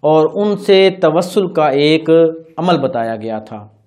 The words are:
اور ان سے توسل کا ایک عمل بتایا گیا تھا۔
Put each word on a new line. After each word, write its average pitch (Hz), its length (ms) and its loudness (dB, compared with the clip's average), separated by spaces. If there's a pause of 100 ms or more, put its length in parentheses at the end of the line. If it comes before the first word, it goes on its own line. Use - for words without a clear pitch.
اور 156 300 2
ان 202 240 -2
سے 190 320 4 (120)
توسل 180 520 0
کا 156 140 0
ایک 151 420 0 (480)
عمل 170 200 0
بتایا 117 380 -4
گیا 110 240 -8
تھا۔ 107 280 -16 (200)